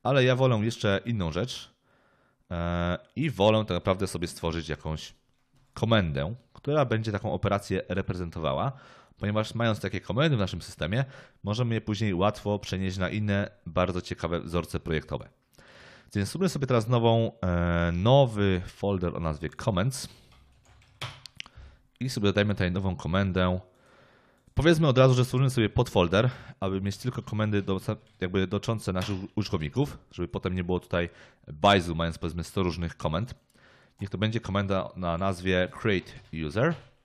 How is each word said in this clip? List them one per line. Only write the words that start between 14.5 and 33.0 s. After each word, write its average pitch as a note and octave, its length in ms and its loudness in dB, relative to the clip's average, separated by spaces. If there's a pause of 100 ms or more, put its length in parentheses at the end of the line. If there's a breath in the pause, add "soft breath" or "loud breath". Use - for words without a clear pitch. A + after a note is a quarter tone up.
projektowe. D2+ 500 -4 (840 loud breath)
Więc G2+ 140 0
zróbmy F3 200 0
sobie C#3 180 -4
teraz A#2 200 2
nową, A#2 440 4 (100)
e, F2 520 2
nowy G#2 720 4
folder F#2+ 480 -2
o - 40 -6
nazwie D#2+ 300 -4
comments G#2+ 600 -2 (1900 loud breath)
i B2+ 100 -4
sobie G#2 180 0
dodajmy G#2 260 4
tutaj F#2 180 0
nową F#2+ 240 -2
komendę. F2+ 640 2 (920 soft breath)
Powiedzmy D#3 340 4
od B2+ 100 4
razu, C3 160 8
że B2 120 4
stworzymy C3 240 2
sobie A#2 200 2
podfolder, G#2 600 4 (300 loud breath)
aby F#2+ 220 -2
mieć G2 160 -4
tylko A#2+ 240 -6
komendy G#2+ 400 0
do-, F#2+ 200 -2 (380)
jakby F#2 280 0
dotyczące G#2 460 -4
naszych F#2 220 -2 (200)
użytkowników, G2+ 640 -2 (140)
żeby F2 160 -6
potem F#2 280 -4
nie F#2 80 -2
było F2+ 160 0
tutaj F2 300 -2 (440 loud breath)
bajzu, F2 420 4
mając, E2 220 -2
powiedzmy, E2+ 260 -6
sto F#2+ 200 -4
różnych E2+ 340 -4
komend. F2 380 -4 (680 soft breath)